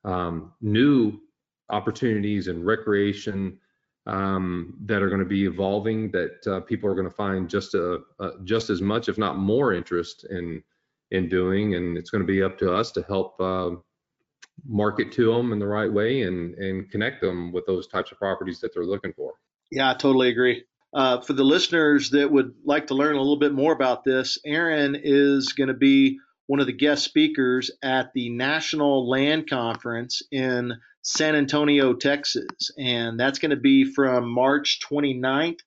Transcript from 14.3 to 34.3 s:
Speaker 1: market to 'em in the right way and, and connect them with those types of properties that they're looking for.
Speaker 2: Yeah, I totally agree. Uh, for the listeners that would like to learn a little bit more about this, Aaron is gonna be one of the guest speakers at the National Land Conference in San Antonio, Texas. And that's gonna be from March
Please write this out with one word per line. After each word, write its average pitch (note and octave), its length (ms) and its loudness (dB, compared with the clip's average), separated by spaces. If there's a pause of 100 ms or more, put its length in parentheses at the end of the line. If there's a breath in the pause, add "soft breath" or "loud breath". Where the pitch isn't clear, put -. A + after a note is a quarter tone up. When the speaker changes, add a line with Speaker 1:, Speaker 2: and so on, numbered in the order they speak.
Speaker 1:
market G#2 460 0
to A2+ 200 4
'em A#2+ 200 0
in G#2 60 -2
the G2+ 80 -2
right G#2 240 -2
way A2+ 320 0
and, F2 320 -4
and F#2+ 360 -6
connect A2+ 300 -4
them F2 300 -4
with F2+ 140 -6
those F#2 220 -2
types - 240 -6
of - 60 -20
properties F#2 420 -4
that - 140 -8
they're F2 100 -4
looking F#2 300 -6
for. C#2+ 220 -12 (360)
Speaker 2:
Yeah, C3 200 0
I - 20 -2
totally C3 360 4
agree. A#2+ 360 2 (260)
Uh, C3 300 0
for - 120 -6
the C3+ 100 2
listeners D3 680 4
that C#3+ 220 4
would C3 240 2 (100)
like D3 220 0
to C#3 80 -2
learn D3 200 2
a C#3 40 0
little C#3+ 180 2
bit D3 160 2
more C#3 180 2
about C3 320 2
this, C3 400 0
Aaron D3 580 0
is C#3 520 4
gonna C3+ 220 0
be C3+ 440 4 (280 loud breath)
one C#3 120 0
of C#3 60 2
the B2+ 80 -4
guest C#3+ 300 0
speakers C3 680 2 (140)
at C3 300 -2
the A#2+ 180 -4
National C#3 760 0
Land C#3+ 400 0
Conference A#2 840 -6
in B2 420 -2 (300 soft breath)
San D#3 320 0
Antonio, D3 580 2
Texas. - 840 -4
And A#2 440 -4
that's C3+ 180 0
gonna D3+ 180 0
be C3+ 300 6
from C3 420 0
March C3+ 520 0